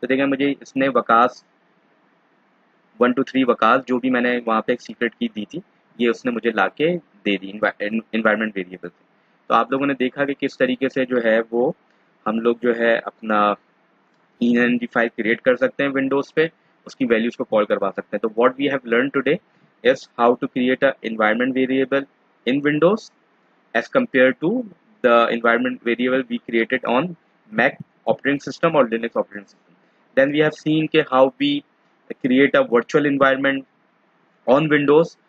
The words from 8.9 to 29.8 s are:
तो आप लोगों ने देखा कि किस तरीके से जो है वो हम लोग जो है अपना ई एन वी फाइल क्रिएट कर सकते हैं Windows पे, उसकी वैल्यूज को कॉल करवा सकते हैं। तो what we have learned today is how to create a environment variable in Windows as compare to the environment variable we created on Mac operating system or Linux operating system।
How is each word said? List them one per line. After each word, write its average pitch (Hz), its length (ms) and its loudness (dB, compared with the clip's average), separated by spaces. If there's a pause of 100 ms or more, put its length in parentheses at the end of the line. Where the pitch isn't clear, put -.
तो 123 40 0
आप 117 180 0
लोगों 135 140 -2
ने 139 80 -2
देखा 127 300 -4
कि 139 100 -6
किस - 240 -8
तरीके 127 300 -2
से 131 160 -4
जो 123 200 -2
है 113 160 2 (120)
वो 120 220 -2 (520)
हम 110 140 -4
लोग 120 220 -2
जो 120 120 0
है 117 240 0
अपना 104 560 -2 (840)
ई 120 180 2
एन 120 200 0
वी 120 80 -8
फाइल 117 220 -2
क्रिएट 113 320 -4
कर 127 160 2
सकते 131 280 -2
हैं 139 60 -2
Windows 135 420 -4
पे, 160 180 0 (360)
उसकी - 180 -6
वैल्यूज 117 320 0
को 127 80 -6
कॉल 107 200 2
करवा 101 260 -2
सकते - 260 -10
हैं। 101 60 -4
तो 113 60 -2 (120)
what 131 200 2
we 139 120 -2
have 131 220 -6
learned 135 220 0
today 135 200 0 (480)
is 131 180 2 (180)
how 120 140 4
to 131 140 -8
create 127 340 -2
a 139 100 2 (180)
environment 113 480 -2
variable 131 500 -2 (380)
in 131 160 0
Windows 151 440 0 (680)
as 117 220 -2
compare 127 460 2
to 160 80 0 (540)
the 120 100 6 (160)
environment 117 580 0
variable 127 420 0
we 120 100 -6
created 117 500 -2
on 135 180 0 (420)
Mac 117 280 -2 (280)
operating 139 380 -2
system 160 320 -2
or 135 120 6
Linux 113 340 -4
operating 104 260 -12
system। - 260 -20 (420)